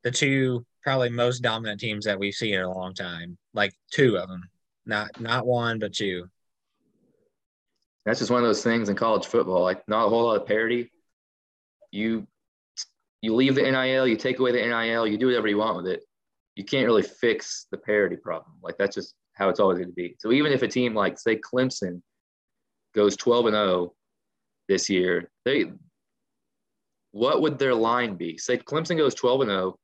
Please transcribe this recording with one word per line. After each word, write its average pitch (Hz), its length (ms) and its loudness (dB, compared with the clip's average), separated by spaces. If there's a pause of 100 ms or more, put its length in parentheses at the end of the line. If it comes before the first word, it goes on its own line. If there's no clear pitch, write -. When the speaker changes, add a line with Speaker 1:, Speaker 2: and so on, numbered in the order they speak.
Speaker 1:
the 120 80 -2
two 131 540 0 (180)
probably 131 260 0
most 120 300 0
dominant 113 400 -4
teams 107 260 -6
that 101 140 0
we've 101 160 -2
seen 110 180 -2
in 92 80 0
a 92 100 -4
long 92 220 -8
time. 87 440 -10 (180)
Like, 101 180 0 (180)
two 127 260 4
of 90 120 -4
'em. 90 180 -12 (380)
Not, 107 340 -4
not 117 260 -2
one, 117 340 0
but 101 140 -6
two. 92 360 -4 (1800)
Speaker 2:
That's - 140 0
just 113 120 -2
one 123 100 4
of 120 60 4
those 107 160 0
things 117 260 0
in 98 60 0
college 107 320 0
football. 92 340 2
Like, 92 260 0
not 110 180 2
a 104 40 2
whole 117 140 2
lot 113 180 2
of 107 60 -10
parity. 113 420 0 (1000)
You, 110 340 -4 (960)
you 110 140 -2
leave 135 200 4
the 139 120 4
N 131 80 2
I 131 160 0
L, 131 160 4
you 117 80 4
take 127 240 -4
away 127 140 2
the 120 100 2
N 120 80 0
I 113 200 -2
L, 113 140 0
you 107 120 -2
do 127 100 2
whatever 117 220 2
you 101 80 2
want 107 180 0
with 90 120 -6
it. 92 140 -4 (540)
You 101 80 -12
can't 131 240 0
really 110 160 4
fix - 680 -4
the - 80 -8
parity 101 380 0
problem. - 480 -10
Like, 85 140 -10
that's 98 180 0
just - 180 -10 (200)
how 98 160 0
it's 90 100 0
always 95 200 4
gonna 90 120 -6
be. 87 280 -8
So 107 120 -2
even 147 220 4
if 131 100 2
a 120 40 0
team 120 280 0
like, 98 240 0
say, 113 180 0
Clemson 107 640 -4 (920)
goes 104 220 4
twelve 120 280 2
and 107 100 2
oh 92 400 0 (760)
this 95 200 2
year, 90 400 0 (160)
they, 123 260 0 (1400)
what 127 300 2
would 151 180 0
their 131 160 4
line 113 400 0
be? 82 220 -8
Say 123 200 -2
Clemson 156 400 -4
goes 147 160 2
twelve 127 280 2
and 113 100 0
oh 92 320 -2